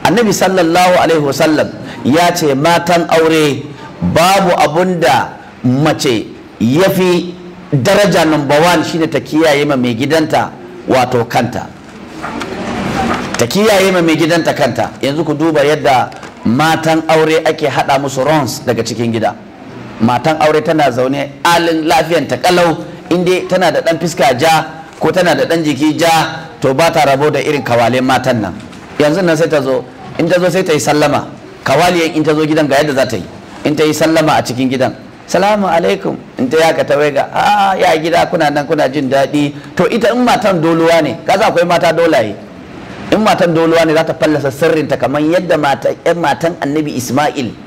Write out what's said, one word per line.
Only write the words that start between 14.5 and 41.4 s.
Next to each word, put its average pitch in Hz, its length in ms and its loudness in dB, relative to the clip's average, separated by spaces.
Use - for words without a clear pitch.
kanta. 123 380 -2
Yanzu 143 240 -2
ku 151 80 -2
duba 147 320 2
yadda 135 440 2
matan 160 640 2
aure 156 380 4
ake 156 220 -2
haɗa 139 320 0
musu 135 240 -4
runs 139 420 0
daga 113 180 -2
cikin 117 280 -4
gida. 107 220 -2
Matan 123 400 0
aure 151 220 4
tana 151 300 2
zaune 135 400 -2
alin 165 440 0
lafiyanta 160 500 0
kalau, 175 400 2
inda 180 400 0
tana 185 220 2
da 131 100 -2
ɗan 165 180 0
fiska 160 380 0
ja 156 480 0
ko 156 120 0
tana 180 240 2
da 165 100 0
ɗan 165 180 -2
jiki 147 340 0
ja, 160 480 0
to, 131 120 0
ba 160 180 2
ta 160 140 2
rabo 139 240 2
da 135 100 -2
irin 147 240 -2
kawalen 120 420 0
matan 127 360 0
nan. 92 120 -6
Yanzu 151 220 2
nan 170 140 2
sai 160 140 0
ta 147 120 0
zo, 131 220 -2
in 160 100 0
ta 180 100 2
zo 180 100 2
sai 180 140 -2
ta 180 100 -2
yi 147 60 0
sallama. 147 480 0
Kawaliyan 165 520 2
in 156 80 0
ta 156 100 2
zo 156 120 0
gidan 151 220 0
ga 135 120 2
yadda 151 140 0
za 131 120 2
ta - 120 -6
yi. 87 60 -8
In 147 100 0
ta 156 80 2
yi 156 100 2
sallama 156 460 2
a - 40 -2
cikin 127 260 -2
gidan, 123 240 0
"Salamu 196 400 0
alaikum." 170 480 -2
In 127 100 -2
ta 151 100 0
yaka 156 260 2
ta 143 120 0
waiga, 139 360 0
"Ah, 196 420 0
ya 175 220 0
gida, 165 300 0
kuna 160 220 0
nan 143 160 -2
kuna 147 240 0
jin 135 200 -2
daɗi." 139 440 0
To, 170 140 2
ita 226 240 2
in 247 100 0
matan 196 380 2
doluwa 165 400 4
ne, 135 240 -4
ka - 80 2
san 196 180 2